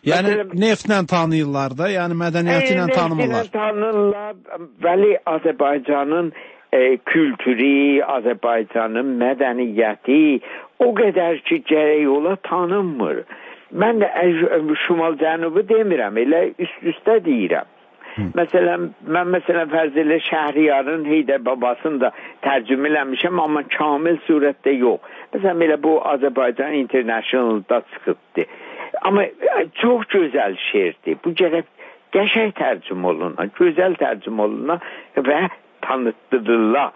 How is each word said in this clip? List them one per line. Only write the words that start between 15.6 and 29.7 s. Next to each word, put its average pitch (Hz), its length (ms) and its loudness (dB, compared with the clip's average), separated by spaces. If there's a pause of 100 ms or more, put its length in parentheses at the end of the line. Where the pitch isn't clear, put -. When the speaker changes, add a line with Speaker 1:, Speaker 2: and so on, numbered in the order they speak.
Speaker 2:
demirəm, 175 480 2
elə 151 360 2
üst-üstə - 680 -2
deyirəm. 104 520 -2 (300)
Hı. - 280 -10
Məsələn, 175 560 0 (160)
mən, 175 260 -2
məsələn, 170 400 0
fərz 156 300 0
elə 160 220 2
Şəhriyarın 147 840 0
Heydər 139 400 0
Babasını 123 560 -2
da 123 100 2 (280)
tərcümə 135 500 0
eləmişəm, 151 540 -2
amma 151 220 -2
kamil 156 560 0
surətdə 143 520 0
yox. 123 300 2 (300)
Məsələn, 190 280 0
elə 156 160 2
bu 156 240 2
Azərbaycan 135 760 -2
International-da 117 1040 0
çıxıbdı. - 640 -6 (520)
Amma, 196 260 2
e, - 500 -2